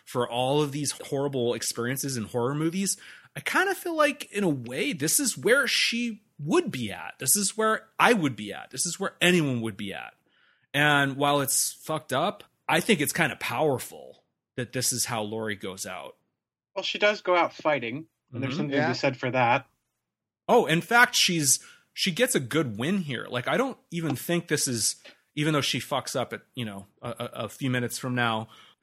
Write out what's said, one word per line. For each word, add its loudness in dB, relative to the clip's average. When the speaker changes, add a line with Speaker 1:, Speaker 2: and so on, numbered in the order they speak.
Speaker 1:
for -2
all 2
of 0
these -4
horrible -2
experiences -4
in -4
horror -2
movies, -2
I -10
kinda 0
feel -6
like, 0
in -2
a 4
way, -4
this 0
is -2
where 2
she -2
would 2
be -4
at. -10
This 2
is -2
where 0
I 8
would 2
be -8
at. -12
This -4
is -8
where -4
anyone 4
would -4
be -8
at. -12
And 4
while 4
it's 0
fucked -6
up, 0
I 4
think 2
it's 0
kinda 0
powerful -4
that -6
this 0
is -2
how -2
Laurie -4
goes -10
out. -10
Speaker 2:
Well, -4
she -4
does 2
go 2
out 4
fighting, -2
and -6
there's -4
Speaker 1:
Mm-hmm. -4
Speaker 2:
something -2
Speaker 3:
Yeah. 2
Speaker 2:
to 0
be -4
said 0
for -2
that. 2
Speaker 1:
Oh, 6
in 4
fact, 4
she's, 2
she 0
gets 2
a 4
good -2
win 0
here. -6
Like, -4
I 2
don't 0
even -2
think -2
this 0
is, 0
even 0
though 2
she -2
fucks -6
up -4
at, -10
you -6
know, -12
a, -8
a, -8
a -6
few -4
minutes -2
from -4
now, 0